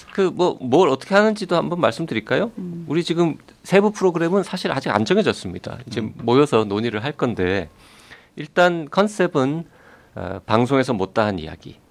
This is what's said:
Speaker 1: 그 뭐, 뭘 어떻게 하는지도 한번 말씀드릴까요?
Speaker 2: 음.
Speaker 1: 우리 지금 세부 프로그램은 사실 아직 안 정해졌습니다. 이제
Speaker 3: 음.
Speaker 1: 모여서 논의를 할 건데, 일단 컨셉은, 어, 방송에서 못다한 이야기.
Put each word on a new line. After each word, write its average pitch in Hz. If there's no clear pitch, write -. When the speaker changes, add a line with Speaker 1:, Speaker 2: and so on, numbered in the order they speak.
Speaker 1:
그 190
뭐, 165
뭘 139
어떻게 135
하는지도 208
한번 165
말씀드릴까요? 143
Speaker 2:
음. 175
Speaker 1:
우리 160
지금 165
세부 202
프로그램은 180
사실 180
아직 135
안 107
정해졌습니다. 120
이제 113
Speaker 3:
음. 110
Speaker 1:
모여서 117
논의를 107
할 143
건데, 92
일단 170
컨셉은, 170
어, 92
방송에서 123
못다한 98
이야기. 78